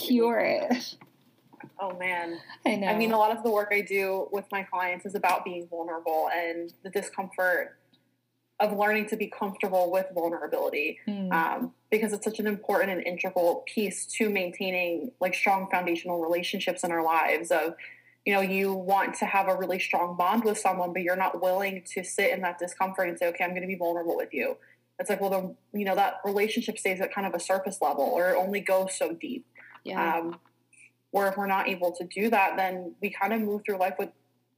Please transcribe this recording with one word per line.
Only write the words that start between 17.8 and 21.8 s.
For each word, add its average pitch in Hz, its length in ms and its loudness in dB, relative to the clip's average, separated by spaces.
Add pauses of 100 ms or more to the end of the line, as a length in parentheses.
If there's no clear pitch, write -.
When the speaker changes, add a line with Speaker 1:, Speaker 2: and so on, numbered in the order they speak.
Speaker 2:
you 208 80 2
know, 196 80 4
you 190 320 0
want 190 420 2
to 214 100 0
have 196 240 2
a 185 60 4
really 190 240 0
strong 180 360 0
bond 190 300 4
with 208 120 4
someone, 180 360 0
but 185 80 -2
you're 180 160 2
not 185 240 0
willing 185 420 0 (100)